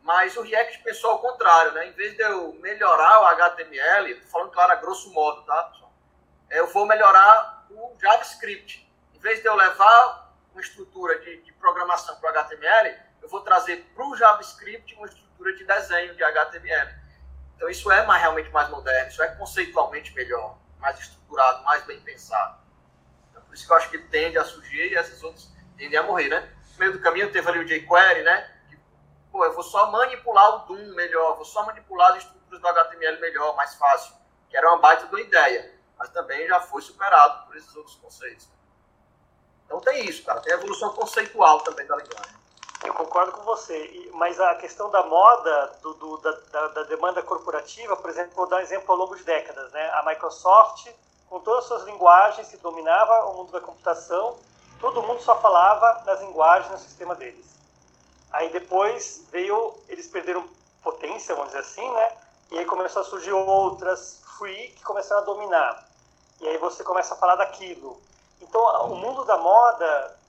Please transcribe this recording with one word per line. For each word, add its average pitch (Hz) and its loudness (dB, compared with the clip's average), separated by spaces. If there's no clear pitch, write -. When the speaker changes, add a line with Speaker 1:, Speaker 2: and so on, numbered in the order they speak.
Speaker 1:
Mas 180 0
o 240 -10
React 214 -4
pensou 226 -6
ao 214 0
contrário, 170 4
né? 160 -8
Em - -20
vez 208 -10
de 220 -4
eu 180 -6
melhorar 196 4
o 196 6
H 175 4
T 170 -12
M 151 -14
L, 180 -2
tô - -20
falando, 170 -8
claro, 180 4
a - 2
grosso 185 -12
modo, 151 -4
tá, 151 -4
pessoal? - -20
É, 151 -4
eu 175 0
vou 202 -2
melhorar 214 6
o 226 -18
JavaScript. - -2
Em - -20
vez 220 -6
de - -2
eu 214 0
levar 208 6
uma 190 -20
estrutura 185 -10
de, 170 -20
de - -20
programação 175 -4
pro 160 -6
H 156 -2
T 156 -16
M 151 -8
L, 214 2
eu - -20
vou - -12
trazer 180 -2
pro 269 -10
JavaScript 214 0
uma 208 -18
estrutura - -12
de - -20
desenho 175 -4
de 165 -4
H 156 0
T - -18
M 175 -14
L. - -6
Então - -8
isso 185 -10
é 208 4
mais, 190 2
realmente 160 -2
mais 147 0
moderno, 131 -4
isso 156 -6
é 165 -2
conceitualmente 165 -6
melhor, 120 -10
mais - -6
estruturado, - -2
mais 151 -2
bem 139 -16
pensado. - -8
Então, - -20
por - -20
isso - -20
que - 0
eu 165 6
acho 160 2
que 160 -14
tende 160 -4
a 156 0
surgir - -10
e 185 -4
essas - -8
outras - -18
tendem 147 -8
a 156 0
morrer, 175 -2
né? 170 -6
No - -20
meio 190 0
do 190 -10
caminho 180 -2
teve 170 -4
ali 175 -2
o 165 -8
jQuery, 170 2
né? 180 -2
Que, - -20
pô, 190 -2
eu 160 -2
vou 170 -10
só 196 0
manipular 233 4
o - -10
dom 202 -16
melhor, 165 -2
vou 156 -16
só 214 -6
manipular 190 2
as 185 -4
estruturas - -20
do 175 -4
H 170 2
T 165 -18
M 165 -6
L 156 -6
melhor, 151 -6
mais 143 -6
fácil. - 0
Que - -6
era 151 2
uma 170 4
baita - 4
de - -14
uma 214 -6
ideia, 139 0
mas - -12
também 156 -8
já 180 2
foi - -8
superado 165 2
por 156 -20
esses 156 -20
outros 151 -20
conceitos. - -20
Então - -10
tem - -2
isso, 202 -12
cara, - -6
tem 160 -4
a 175 0
evolução 190 -8
conceitual 185 2
também 151 -10
da - -6
linguagem. - -16
Speaker 2:
Eu - -6
concordo 180 -2
com 208 -16
você, 175 -8
e, - -20
mas 175 -4
a 175 2
questão 208 -12
da 196 2
moda, 165 4
do, 156 -14
do, 156 -16
da, 156 -6
da, - -8
da 151 -8
demanda 165 -6
corporativa, 180 -8
por 170 -12
exemplo, 175 -10
vou 180 -4
dar 180 -2
um - 0
exemplo 190 -6
ao 180 2
longo 185 -6
de - -20
décadas, 139 -6
né? 156 -8
A 147 -4
Microsoft, 185 2
com 185 -14
todas - -4
as - -16
suas 233 -10
linguagens, 185 6
que - -20
dominava 180 0
o 190 -8
mundo 180 -16
da 180 -8
computação, 180 -6
todo 247 -4
mundo 240 -6
só 233 4
falava 208 4
nas 190 -4
linguagens 180 2
no 190 -12
sistema 180 -14
deles. 123 -20
Aí 165 -6
depois 190 -4
veio, 202 -4
eles 170 -18
perderam 175 -10
potência, 160 -10
vamos 143 -10
dizer 139 -10
assim, 214 -12
né? 226 -2
E - -10
aí 170 -8
começou 185 -6
a - -4
surgir 190 -10
outras 190 -2
free 202 -14
que - -20
começaram 202 -4
a - -6
dominar. 196 -2
E 160 -8
aí 160 -4
você 170 -8
começa 180 -4
a - -20
falar - 2
daquilo. 151 -10
Então, 226 0
a, - 0
o 190 -8
mundo 254 -10
da 220 0
moda 170 2